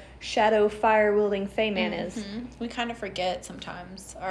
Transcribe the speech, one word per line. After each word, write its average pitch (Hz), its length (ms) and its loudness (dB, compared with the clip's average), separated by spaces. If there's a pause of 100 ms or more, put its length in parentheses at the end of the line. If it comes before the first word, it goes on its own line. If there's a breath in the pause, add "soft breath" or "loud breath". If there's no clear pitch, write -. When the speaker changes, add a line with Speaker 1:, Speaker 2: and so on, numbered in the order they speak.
(200 loud breath)
Speaker 1:
shadow 214 500 4
fire-wielding 208 760 4
Fey 214 240 0
man 185 220 0
is. 202 240 -4
Speaker 2:
Mm-hmm. 214 280 -8 (140)
We 233 100 -6
kind 233 220 -4
of 233 60 -10
forget 185 480 -4
sometimes, 180 760 -14
or - 120 -6